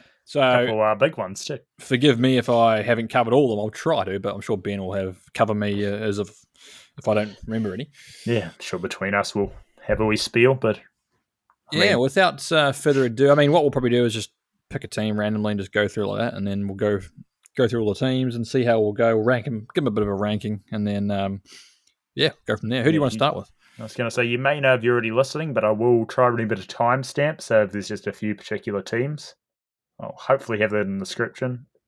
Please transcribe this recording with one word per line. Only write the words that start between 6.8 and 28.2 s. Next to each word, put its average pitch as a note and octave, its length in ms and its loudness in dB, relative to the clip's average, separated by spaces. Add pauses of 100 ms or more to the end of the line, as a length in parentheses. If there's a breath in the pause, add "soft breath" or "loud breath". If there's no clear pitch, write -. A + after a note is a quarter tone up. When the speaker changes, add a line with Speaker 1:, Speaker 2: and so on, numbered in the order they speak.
Speaker 1:
if - 80 -6
I G#2+ 80 2
don't G#2+ 200 -2 (120)
remember A2 260 -4
any. G#2+ 160 -10 (380 loud breath)
Speaker 2:
Yeah, G#2+ 320 0
sure. - 180 -8
Between F#2+ 380 -6
us, G2+ 180 0
we'll G2+ 180 -2 (300)
have G#2 200 -2
a A2 40 2
wee G#2+ 120 2
spiel, A#2+ 360 4
but A2+ 260 0 (920)
I D3 40 -4
Speaker 1:
Yeah, F3+ 160 0
Speaker 2:
mean C#3 80 2
Speaker 1:
without, E3+ 520 0
uh, D3+ 200 2
further C3+ 340 2
ado, B2+ 260 4
I C#3+ 40 8
mean, D3 160 4
what E3+ 120 6
we'll C#3+ 80 2
probably B2+ 200 0
do A#2+ 140 4
is A2 80 0
just A2 180 -8 (380)
pick - 140 -10
a - 40 -14
team G#2+ 320 -2
randomly G#2+ 320 0
and G#2 80 -2
just F#2+ 120 -8
go G#2 160 2
through G#2 200 -2
like G2+ 120 -2
that, A#2 160 -2
and G2 120 -6
then G2+ 200 -4
we'll G2 100 -8
go, G#2 220 0 (560)
go B2+ 120 4
through A2+ 140 -2
all G#2 120 0
the - 60 -6
teams C3 360 0
and A#2 120 -6
see B2+ 160 0
how A#2 160 4
we'll G#2 140 2
go. A2+ 220 2
We'll A2 100 0
rank B2 220 0
'em, A2 280 -6
give E3 80 0
'em C3+ 40 0
a A2+ 40 0
bit G#2+ 120 0
of G2+ 40 0
a G2+ 60 -2
ranking, G#2 580 -4
and G#2 160 -4
then, G2+ 240 -2
um, G2 300 -4 (760 loud breath)
yeah, D3 140 2 (160)
go G#2+ 120 -2
from G#2+ 120 -6
there. B2 140 -2
Who C3+ 60 4
do D#3+ 60 4
you D#3 40 2
Speaker 2:
Yeah, - 20 2
Speaker 1:
wanna C3 120 0
Speaker 2:
you A2+ 60 -8
Speaker 1:
start D3 160 0
with? - 160 -12 (280 soft breath)
Speaker 2:
I A2+ 40 -12
was A2 120 -14
gonna A#2 160 -4
say, B2 140 0
you A#2+ 120 0
may C#3+ 220 0
know C3+ 160 4
if A2+ 80 -4
you're B2 100 4
already A2+ 180 0
listening, C#3 420 -2
but A2+ 100 2
I G#2+ 80 4
will A#2 340 4
try B2+ 200 2
to A#2+ 60 4
remember A2+ 240 -2
to F#2+ 120 -12
timestamp, C3 720 -2
so A2 220 2
if F#2+ 80 -2
there's G2+ 160 -8
just G#2 200 -8
a G2 60 -4
few G#2+ 220 -4